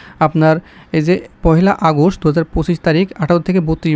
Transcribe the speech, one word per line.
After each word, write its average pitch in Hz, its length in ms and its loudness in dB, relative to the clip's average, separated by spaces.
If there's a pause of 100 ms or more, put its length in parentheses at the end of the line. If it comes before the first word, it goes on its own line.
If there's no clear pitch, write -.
(260)
আপনার 156 280 2 (420)
এই 156 100 0
যে 180 80 2 (280)
পহেলা 170 300 2 (180)
আগস্ট 156 300 0
দু - 100 -2
হাজার 160 140 0 (100)
পঁচিশ 165 220 -2 (100)
তারিখ 170 200 2 (160)
আঠারো 170 240 0
থেকে 185 220 0
বত্রিশ 160 280 -2